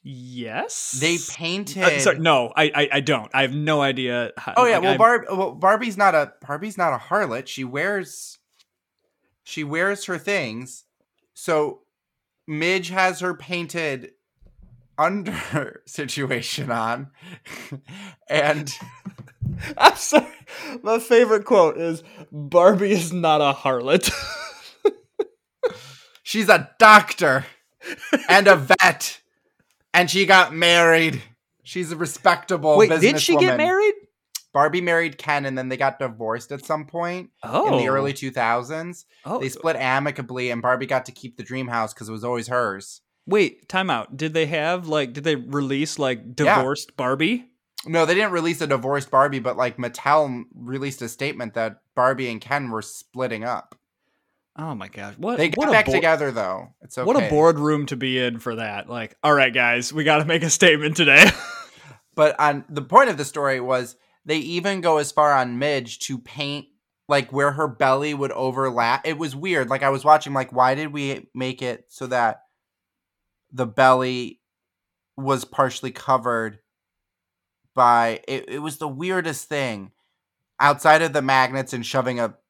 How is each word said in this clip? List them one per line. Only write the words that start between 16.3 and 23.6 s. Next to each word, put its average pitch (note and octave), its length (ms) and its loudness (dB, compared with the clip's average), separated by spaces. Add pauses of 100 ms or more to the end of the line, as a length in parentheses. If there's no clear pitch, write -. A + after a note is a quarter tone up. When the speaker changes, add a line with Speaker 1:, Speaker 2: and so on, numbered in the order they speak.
Speaker 2:
on. A#2 440 -4
<laughs> - 680 -18 (480)
And D3 440 0 (500)
Speaker 1:
<laughs> - 540 -10
I'm - 180 6
sorry. - 320 0 (560)
My A3+ 160 0
favorite A3+ 440 4
quote F#3+ 340 4
is, E3 260 -6 (280)
"Barbie F3 600 4
is E3+ 200 -2
not D#3+ 300 2
a C#3+ 160 4
harlot." C3+ 520 0 (760)